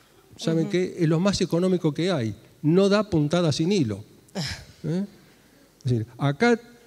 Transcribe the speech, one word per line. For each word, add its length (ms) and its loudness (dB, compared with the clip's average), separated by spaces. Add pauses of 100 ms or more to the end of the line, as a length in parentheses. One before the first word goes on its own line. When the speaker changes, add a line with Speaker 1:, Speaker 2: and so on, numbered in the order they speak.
(360)
Speaker 1:
¿saben 280 -2
Speaker 2:
Ujú. 80 -6
Speaker 1:
qué? 260 -2
Es 100 2
lo 120 2
más 200 0
económico 540 0
que 160 -2
hay, 240 -2 (280)
no 260 4
da 200 2
puntada 440 2
sin 180 0
hilo, 320 0 (160)
Speaker 2:
<laughs> 680 -12
Speaker 1:
¿eh? 200 -4 (800)
Es 60 -2
decir, 160 -2 (120)
acá 400 2 (280)